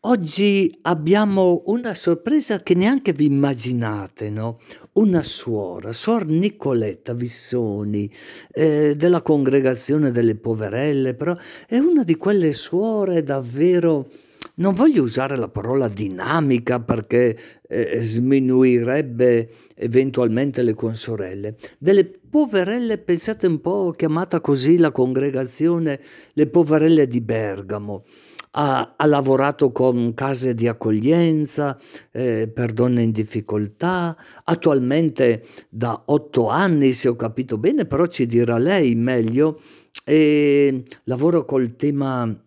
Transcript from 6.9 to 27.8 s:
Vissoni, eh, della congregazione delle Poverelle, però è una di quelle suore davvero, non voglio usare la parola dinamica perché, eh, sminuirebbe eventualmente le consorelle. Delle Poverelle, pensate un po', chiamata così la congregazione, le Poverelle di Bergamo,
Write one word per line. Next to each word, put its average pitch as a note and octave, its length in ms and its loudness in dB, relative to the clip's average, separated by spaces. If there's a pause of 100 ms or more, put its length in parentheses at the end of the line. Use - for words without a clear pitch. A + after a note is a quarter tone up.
Vissoni, G#2+ 960 -6 (440)
eh, D3+ 420 2
della E3 260 2
congregazione C3+ 920 0
delle A#2 240 2
Poverelle, A#2+ 760 -2
però D3+ 220 -4 (320)
è A3+ 100 -2
una D4 280 2
di E3 100 2
quelle F#3 380 2
suore F#3+ 680 -2
davvero, C#3+ 840 0 (480)
non F#3 200 0
voglio B3 280 4
usare B2+ 320 -2
la A2 140 -4
parola A#2+ 400 -2
dinamica A#2+ 920 0
perché, A#2 580 0 (300)
eh, G2+ 320 -2
sminuirebbe B2 1500 2 (260)
eventualmente B2 840 0
le A#2 120 0
consorelle. G#2+ 840 -8 (220)
Delle F#3+ 280 4
Poverelle, A3 960 -2
pensate F#3+ 460 -4
un D#3+ 140 0
po', F#3 340 -2
chiamata E3 460 -2
così C#3+ 380 2
la D#3+ 140 4
congregazione, C3+ 1080 -2 (320)
le D3 160 2
Poverelle D#3 600 4
di A#2+ 120 -2
Bergamo, G#2 840 -6 (540)